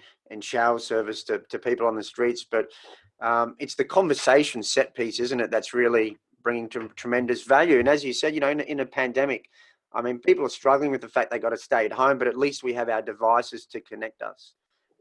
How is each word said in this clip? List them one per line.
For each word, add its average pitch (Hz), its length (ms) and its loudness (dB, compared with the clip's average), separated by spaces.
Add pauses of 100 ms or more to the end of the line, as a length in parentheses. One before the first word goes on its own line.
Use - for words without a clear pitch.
(300)
and 107 140 -14
shower 117 340 2
service 110 460 -4
to, 104 140 -2 (100)
to 120 100 -8
people 120 280 0
on 113 100 0
the 107 60 -6
streets, 120 420 -4
but, 110 260 -2 (520)
um, 117 360 0
it's 147 160 -8
the 135 100 0
conversation 147 760 2
set - 320 0
piece, 117 240 -4
isn't 123 220 -2
it, 110 100 -2
that's 110 220 -2
really 117 460 2 (240)
bringing 117 260 -2
to 113 200 -10
tremendous 123 540 -2
value. 143 360 6
And 120 100 4
as 147 160 2
you 131 80 -4
said, 156 220 -2
you 151 60 -4
know, 139 100 0
in, 147 100 -2
in 143 200 -4
a 131 60 -4
pandemic, 131 640 -2 (460)
I 113 80 -2
mean, 123 160 -4
people 165 260 2
are 117 60 -2
struggling 139 400 2
with 135 100 -4
the 120 80 -12
fact 117 220 -2
they 120 80 -4
gotta 113 180 -2
stay 113 300 0
at 104 60 -6
home, 131 260 2
but 123 100 0
at 117 80 -2
least 139 260 -2
we 123 120 -4
have 117 160 -4
our 110 120 0
devices 113 640 0
to 117 140 -12
connect 110 420 -12
us. - 300 -14 (480)